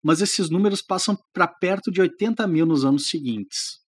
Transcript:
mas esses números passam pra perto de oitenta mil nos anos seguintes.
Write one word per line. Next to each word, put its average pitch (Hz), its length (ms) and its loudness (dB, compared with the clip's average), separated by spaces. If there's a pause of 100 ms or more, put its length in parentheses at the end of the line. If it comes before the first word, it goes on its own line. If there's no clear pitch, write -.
mas 160 200 2
esses 190 280 0
números 196 320 0
passam 190 340 -2 (160)
pra 180 160 2
perto 190 440 -2
de 185 100 0
oitenta 208 460 0
mil 165 180 2
nos 151 180 2
anos 139 240 2
seguintes. 113 800 -6